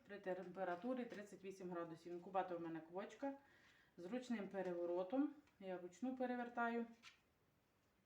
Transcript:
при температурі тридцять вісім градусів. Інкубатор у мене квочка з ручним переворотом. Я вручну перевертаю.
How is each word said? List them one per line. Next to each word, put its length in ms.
при 140
температурі 840
тридцять 380
вісім 280
градусів. 420
Інкубатор 440
у 80
мене 160
квочка 560
з 80
ручним 440
переворотом. 840
Я 180
вручну 400
перевертаю. 680